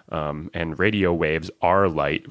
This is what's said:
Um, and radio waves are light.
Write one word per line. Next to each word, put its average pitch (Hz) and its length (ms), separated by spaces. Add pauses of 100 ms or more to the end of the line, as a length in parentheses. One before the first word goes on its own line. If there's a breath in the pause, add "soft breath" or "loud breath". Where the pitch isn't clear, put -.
Um, 76 440
and 82 260
radio 98 340
waves 80 380 (100)
are 95 280
light. 73 420